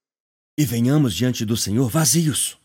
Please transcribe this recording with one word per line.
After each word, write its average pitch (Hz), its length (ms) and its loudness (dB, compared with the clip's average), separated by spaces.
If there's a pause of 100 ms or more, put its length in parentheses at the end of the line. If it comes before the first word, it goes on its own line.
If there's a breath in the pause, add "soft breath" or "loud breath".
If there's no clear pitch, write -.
(580)
e 151 60 2
venhamos 123 500 2
diante 120 300 -2
do 110 120 -2
Senhor 113 320 0
vazios. 156 760 0